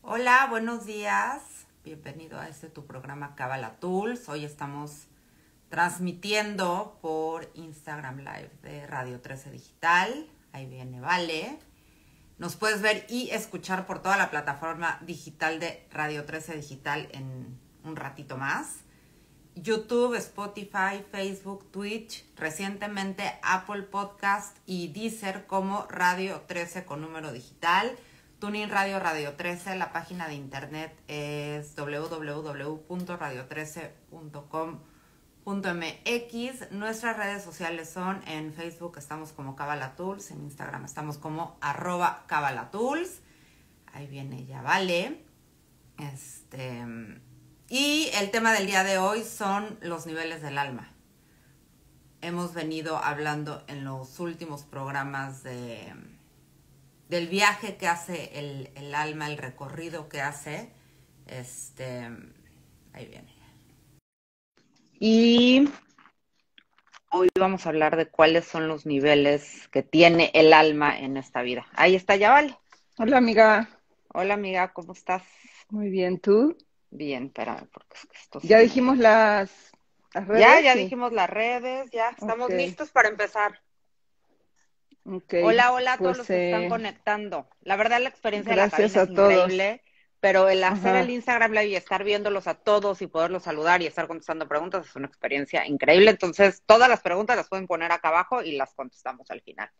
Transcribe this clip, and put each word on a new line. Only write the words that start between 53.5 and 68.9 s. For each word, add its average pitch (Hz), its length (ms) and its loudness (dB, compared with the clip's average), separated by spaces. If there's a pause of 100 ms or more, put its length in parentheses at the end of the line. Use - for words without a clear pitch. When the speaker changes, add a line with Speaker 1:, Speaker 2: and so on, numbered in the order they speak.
Speaker 1:
en 143 180 -12
los 131 360 -12
últimos 165 420 -10
programas 139 800 -10
de, 123 500 -14 (1160)
del 170 200 -4
viaje 202 480 -2
que 185 100 -4
hace 165 500 -6
el, 139 380 -12
el 143 180 -14
alma, 151 340 -6
el 147 100 -8
recorrido 151 720 -14
que 143 100 -12
hace. 147 520 -10 (540)
Este, 123 840 -14 (840)
ahí - 140 -16
viene. - 260 -20 (1700)
Y 240 680 6 (1400)
hoy 180 180 6 (100)
vamos 190 260 2
a 170 40 -2
hablar 156 260 2
de 160 120 2
cuáles 165 380 6
son 160 220 -4
los 156 180 -6
niveles 143 840 2